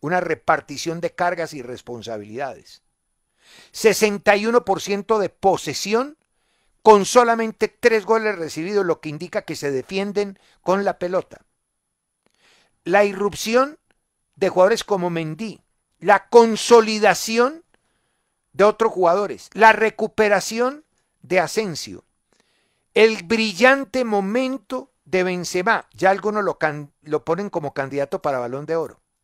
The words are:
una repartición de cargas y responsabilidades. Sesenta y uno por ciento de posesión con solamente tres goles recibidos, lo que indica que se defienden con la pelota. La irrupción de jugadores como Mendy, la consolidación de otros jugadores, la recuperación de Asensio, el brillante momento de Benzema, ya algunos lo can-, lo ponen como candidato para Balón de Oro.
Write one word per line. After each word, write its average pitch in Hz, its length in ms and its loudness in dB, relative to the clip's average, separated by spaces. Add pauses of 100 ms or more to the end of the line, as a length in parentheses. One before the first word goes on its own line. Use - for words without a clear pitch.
una 170 180 -2
repartición 165 840 -4
de 170 140 -6
cargas 175 400 -4
y 139 80 -12
responsabilidades. 113 1200 -14 (880)
Sesenta 208 680 2
y 208 80 -4
uno 233 220 2
por 190 160 -2
ciento 202 360 -2
de 190 120 -2
posesión 202 880 -4 (640)
con 208 240 8
solamente 226 600 0
tres 220 360 0
goles 214 320 0
recibidos, 170 480 -4
lo 165 160 -2
que - 80 -12
indica 160 340 -8
que 160 140 -10
se 143 140 -6
defienden 190 680 -6 (220)
con 196 240 0
la 185 140 -2
pelota. 180 480 -6 (1400)
La 196 200 4
irrupción 214 760 -2 (580)
de 175 140 -2
jugadores 196 340 2
como 180 240 -2
Mendy, 165 540 -8 (360)
la 196 300 0
consolidación 226 1400 4 (880)
de 190 120 2
otros 214 280 2
jugadores, 180 600 0
la 220 180 6
recuperación 220 1120 -2 (380)
de 180 180 0
Asensio, 160 640 -6 (880)
el 214 300 4
brillante 226 840 0
momento 254 880 -4 (140)
de 185 180 0
Benzema, 180 680 -2
ya 190 160 2
algunos 208 340 -2
lo 165 140 -4
can-, 151 420 -4
lo 151 240 -4
ponen 180 240 -4
como 151 240 -6
candidato 139 480 -6
para 135 200 -4
Balón 127 260 -8
de 160 100 -4
Oro. 156 240 -8 (240)